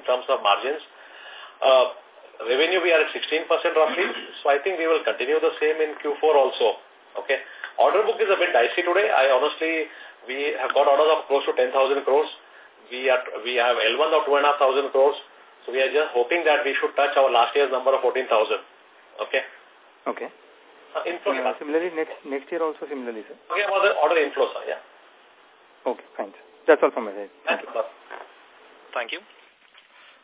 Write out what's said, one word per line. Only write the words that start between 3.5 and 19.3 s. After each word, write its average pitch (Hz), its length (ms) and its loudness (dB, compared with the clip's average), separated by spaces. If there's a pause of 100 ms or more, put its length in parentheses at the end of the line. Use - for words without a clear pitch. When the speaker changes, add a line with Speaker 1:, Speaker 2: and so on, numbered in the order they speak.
Speaker 1:
roughly. 156 320 2 (380)
So 147 60 0
I 143 120 4
think 185 160 -4
we 165 80 -2
will 160 180 2
continue 127 380 -2
the 160 180 2
same 156 220 0
in 151 200 -4
Q 147 200 -4
four 156 160 4
also. 120 400 2 (460)
Okay. 135 180 -2 (400)
Order 170 240 4
book 220 160 0
is 202 80 0
a 185 80 2
bit 175 160 0
dicey 160 320 2
today. 190 240 2
I - 240 4
honestly, 151 560 -2 (400)
we 143 320 -4
have 131 120 -2
got 143 120 4
orders 147 320 4
of - 80 -6
close 139 240 0
to - 80 0
ten 127 160 0
thousand 135 320 2
crores. 139 240 2 (600)
We 127 180 -2
are, 127 100 4 (240)
we 123 140 -4
have 120 180 2
L 113 220 0
one 156 160 2
of 147 160 2
two 143 80 4
and 143 80 2
a 143 80 4
half - 80 -4
thousand 139 320 2
crores. 135 240 4 (480)
So 120 80 -10
we 131 80 0
are 135 100 0
just 147 220 0
hoping 123 320 0
that 147 180 4
we 135 160 -2
should 147 160 -4
touch 139 220 0
our 135 100 6
last 120 300 2
year's 135 160 2
number 131 180 0
of 135 140 2
fourteen 127 240 -2
thousand. 107 320 2 (640)
Okay. - 160 -4 (640)